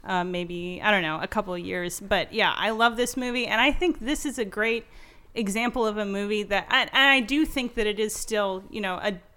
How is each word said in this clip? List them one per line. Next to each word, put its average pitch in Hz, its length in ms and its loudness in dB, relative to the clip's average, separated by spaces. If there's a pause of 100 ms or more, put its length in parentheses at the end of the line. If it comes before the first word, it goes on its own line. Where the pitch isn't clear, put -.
uh, 180 200 0
maybe, 175 580 -6
I 214 80 2
don't 196 120 4
know, 156 200 -2
a 190 60 -6
couple 196 260 -4
of 175 60 -6
years. 175 400 -6
But 196 320 0
yeah, 180 240 2
I 202 140 0
love 226 260 4
this 240 200 0
movie, 247 300 -2
and 220 140 2
I 269 120 6
think - 280 2
this 285 260 -2
is 262 120 -4
a 226 60 0
great 214 420 -2 (480)
example 226 520 0
of 208 120 0
a 208 60 0
movie 202 380 -2
that, 196 280 -2
and, 262 220 2
and 269 180 6
I 269 100 6
do 277 260 2
think 240 300 -4
that 220 100 0
it 208 140 -2
is 214 140 0
still, 196 560 -2
you 220 100 -6
know, 190 160 -2
a 208 180 -2 (220)